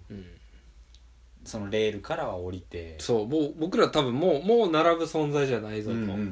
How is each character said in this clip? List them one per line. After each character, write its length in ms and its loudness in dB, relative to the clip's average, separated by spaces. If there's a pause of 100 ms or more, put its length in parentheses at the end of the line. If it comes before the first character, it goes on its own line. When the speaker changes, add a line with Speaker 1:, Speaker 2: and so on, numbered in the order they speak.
(100)
Speaker 1:
う 40 -14
ん。 120 -14 (1160)
Speaker 2:
そ 140 -10
の 100 -8
レ 200 2
ー 40 -2
ル 80 -8
か 160 -6
ら 100 -4
は 100 -6
降 160 -6
り 80 -8
て。 400 -14
Speaker 1:
そ 220 2
う、 60 -6
も 120 0
う、 180 -2
僕 200 -2
ら 100 6
多 140 0
分 120 0
も 200 4
う、 100 -2
も 240 6
う 20 0
並 260 4
ぶ 80 -2
存 280 0
在 140 2
じ 80 0
ゃ 60 0
な 140 -8
い 80 -4
ぞ 80 -4
と 60 -2
Speaker 2:
う 40 -2
ん 40 -2
う 20 -2
ん 40 -2
う 40 -4 (180)